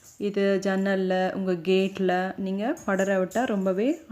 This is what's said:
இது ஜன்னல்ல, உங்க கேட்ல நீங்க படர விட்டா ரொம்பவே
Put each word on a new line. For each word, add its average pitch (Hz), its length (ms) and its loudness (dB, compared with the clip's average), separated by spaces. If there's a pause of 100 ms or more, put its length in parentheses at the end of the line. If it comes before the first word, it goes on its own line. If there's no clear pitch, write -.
(300)
இது 202 160 0 (220)
ஜன்னல்ல, 190 460 2 (260)
உங்க 185 200 0 (120)
கேட்ல 190 500 2 (260)
நீங்க 202 260 -2 (140)
படர 196 340 0
விட்டா 185 220 -2 (120)
ரொம்பவே 190 340 0 (220)